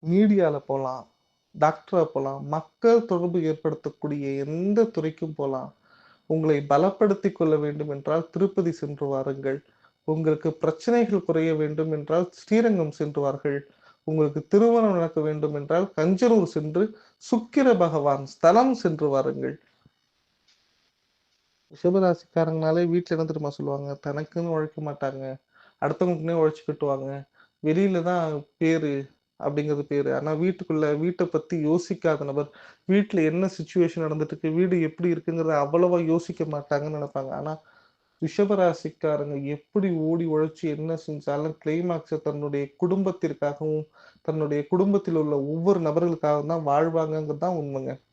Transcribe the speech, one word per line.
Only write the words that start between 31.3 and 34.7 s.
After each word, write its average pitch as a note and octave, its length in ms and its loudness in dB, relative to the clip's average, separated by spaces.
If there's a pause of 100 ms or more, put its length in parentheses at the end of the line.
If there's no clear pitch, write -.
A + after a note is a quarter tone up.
யோசிக்காத D#3+ 580 0
நபர், C#3+ 240 -4 (400)
வீட்டுல G3 400 2
என்ன F3 160 -2 (100)
சிச்சுவேஷன் E3+ 500 -2
நடந்துட்டு D#3 280 -4
இருக்கு, D#3 240 -4
வீடு F3+ 240 2